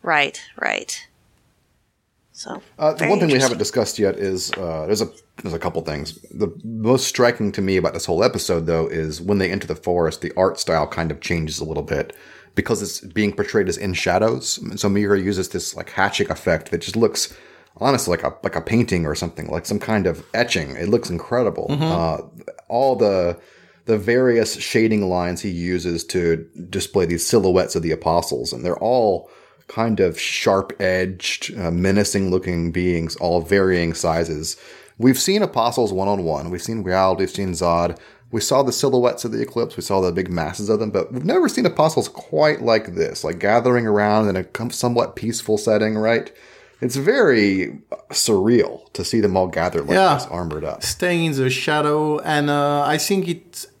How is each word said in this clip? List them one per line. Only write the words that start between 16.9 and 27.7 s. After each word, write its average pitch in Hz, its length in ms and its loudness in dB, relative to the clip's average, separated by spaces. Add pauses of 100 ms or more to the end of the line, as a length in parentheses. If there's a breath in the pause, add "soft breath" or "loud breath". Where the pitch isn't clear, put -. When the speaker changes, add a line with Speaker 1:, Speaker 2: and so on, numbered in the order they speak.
Speaker 2:
looks, - 360 0 (440 loud breath)
honestly, 127 400 0
like - 60 -6
a, 65 100 -2 (100)
like - 120 -4
a 80 60 -2
painting 110 440 2
or 76 100 -2
something, 80 320 -8
like 78 180 -6
some 104 140 -4
kind 107 260 0
of 82 280 -2
etching. 76 420 -2
It 87 140 -4
looks 117 200 0
incredible. 95 600 -2
Speaker 3:
Mm-hmm. 147 140 -2
Speaker 2:
Uh, 85 720 -4 (140)
all 127 300 2
the, 92 400 2 (480 soft breath)
the 110 120 2
various 120 640 2
shading 110 500 2
lines 90 320 -2
he 104 80 -6
uses 87 560 -2
to 82 400 0 (240)
display 95 360 0
these 85 200 -2
silhouettes 92 500 2